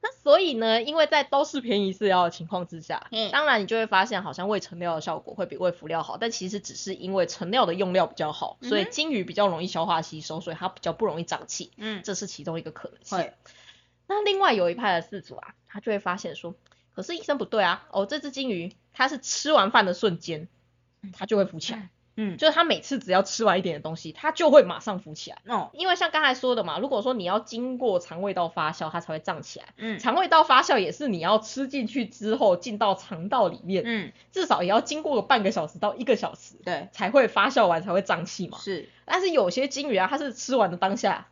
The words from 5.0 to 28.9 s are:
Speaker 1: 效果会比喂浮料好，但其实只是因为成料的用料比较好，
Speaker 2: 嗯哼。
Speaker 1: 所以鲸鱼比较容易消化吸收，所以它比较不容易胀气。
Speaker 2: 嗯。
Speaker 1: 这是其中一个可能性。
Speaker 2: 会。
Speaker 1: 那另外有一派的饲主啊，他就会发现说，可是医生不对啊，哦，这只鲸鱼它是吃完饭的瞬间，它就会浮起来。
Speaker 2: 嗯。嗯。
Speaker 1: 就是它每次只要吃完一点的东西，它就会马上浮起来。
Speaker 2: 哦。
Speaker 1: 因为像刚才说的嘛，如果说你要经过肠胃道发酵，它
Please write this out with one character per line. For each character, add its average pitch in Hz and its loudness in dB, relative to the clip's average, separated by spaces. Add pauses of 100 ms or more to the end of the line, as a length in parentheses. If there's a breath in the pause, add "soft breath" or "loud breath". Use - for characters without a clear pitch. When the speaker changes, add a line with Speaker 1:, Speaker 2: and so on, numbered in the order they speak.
Speaker 1:
效 156 -6
果 - -14
会 190 -4
比 147 -12
喂 180 0
浮 156 -12
料 165 -2
好， - -8
但 226 -4
其 185 -8
实 202 -6
只 - -14
是 190 -8
因 185 -6
为 180 4
成 170 -8
料 240 4
的 170 -2
用 185 -2
料 180 4
比 - -12
较 156 -4
好， - -8
Speaker 2:
嗯 247 -12
哼。 - -8
Speaker 1:
所 214 2
以 196 0
鲸 320 -4
鱼 208 -2
比 196 -12
较 208 4
容 165 -2
易 - -6
消 165 -2
化 160 0
吸 156 -12
收， 156 -8
所 170 -10
以 160 -10
它 185 -6
比 185 -10
较 - -4
不 220 -2
容 165 -2
易 170 -6
胀 - -6
气。 - -12
Speaker 2:
嗯。 214 -8
Speaker 1:
这 202 -6
是 196 -8
其 - -14
中 165 -6
一 165 -10
个 156 -12
可 - -16
能 - -18
性。 - -6
Speaker 2:
会。 - -4 (760 soft breath)
Speaker 1:
那 415 -2
另 403 2
外 381 4
有 180 2
一 175 -2
派 202 0
的 170 -12
饲 196 -14
主 - -18
啊， - -18 (120)
他 202 -16
就 226 -6
会 202 0
发 185 -4
现 - -10
说， 170 -12 (400 soft breath)
可 - -8
是 349 -8
医 440 -12
生 285 0
不 226 -2
对 208 0
啊， 175 0
哦， 196 -2
这 294 -6
只 285 -10
鲸 262 -6
鱼 175 -6 (200)
它 262 0
是 277 -6
吃 - -4
完 220 6
饭 214 6
的 175 0
瞬 180 0
间， 160 -10 (680)
它 185 -10
就 220 0
会 196 6
浮 165 -8
起 190 -8
来。 226 -8
Speaker 2:
嗯。 190 -14 (300)
嗯。 202 -4
Speaker 1:
就 311 2
是 311 6
它 330 4
每 - 0
次 277 -6
只 180 -6
要 185 6
吃 220 -2
完 190 6
一 185 -2
点 175 -4
的 139 -12
东 160 -8
西， 156 -14
它 - -2
就 311 4
会 277 12
马 175 0
上 196 -6
浮 151 -16
起 - -14
来。 - -18 (100)
Speaker 2:
哦。 202 -2
Speaker 1:
因 349 -2
为 359 4
像 349 0
刚 311 2
才 262 4
说 254 0
的 226 0
嘛， 165 -4
如 233 -2
果 262 0
说 262 0
你 208 -4
要 196 0
经 247 -8
过 220 0
肠 175 -8
胃 202 -2
道 175 -2
发 160 -2
酵， 160 -6
它 170 -6